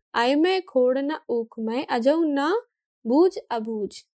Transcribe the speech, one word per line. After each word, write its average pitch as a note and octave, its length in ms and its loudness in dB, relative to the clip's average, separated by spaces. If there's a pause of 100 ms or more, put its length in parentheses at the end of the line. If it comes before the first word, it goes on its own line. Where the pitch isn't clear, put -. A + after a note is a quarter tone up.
(160)
आय B3 200 2
मैं F#4 260 2
खोड़ B3+ 380 0
न C#4+ 180 -4 (120)
ऊख A#3 300 -6
मैं A3+ 260 -4
अजऊ C4+ 380 2
न D4+ 380 0 (440)
बूझ D#4+ 320 2 (140)
अबूझ।" A3 440 -6 (240)